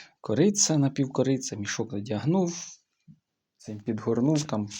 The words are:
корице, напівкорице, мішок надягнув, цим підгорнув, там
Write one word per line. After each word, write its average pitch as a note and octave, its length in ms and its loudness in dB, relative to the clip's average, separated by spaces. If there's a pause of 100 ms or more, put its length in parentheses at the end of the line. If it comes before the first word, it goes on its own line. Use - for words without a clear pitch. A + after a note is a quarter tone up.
(200)
корице, D#3 580 2
напівкорице, C3+ 800 0
мішок G#2 360 -4
надягнув, A#2 600 0 (1080)
цим G#2+ 200 -12
підгорнув, A#2 640 2
там G#2+ 260 -2 (100)